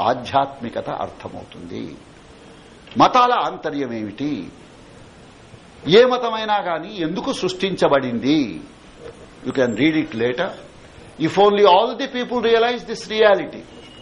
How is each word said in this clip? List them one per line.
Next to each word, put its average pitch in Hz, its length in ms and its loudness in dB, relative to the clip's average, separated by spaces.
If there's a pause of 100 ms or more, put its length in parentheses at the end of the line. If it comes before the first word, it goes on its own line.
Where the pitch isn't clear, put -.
ఆధ్యాత్మికత 120 880 -4
అర్థమవుతుంది. 98 1080 -12 (1040)
మతాల 247 340 6
ఆంతర్యం 151 600 -4
ఏమిటి? 110 560 -8 (1400)
ఏ 208 160 8
మతమైనా 226 520 0
గాని 185 440 -6
ఎందుకు 156 320 -4
సృష్టించబడింది? 139 1300 0 (840)
You 127 100 -6
can 123 180 2
read 160 300 2
it - 120 -10
later. 127 340 -2 (680)
If 156 120 0
only 202 300 4
all 208 340 6
the 269 100 -4
people 247 360 -4
realize 226 420 2
this - 240 -10
reality, 214 520 2 (400)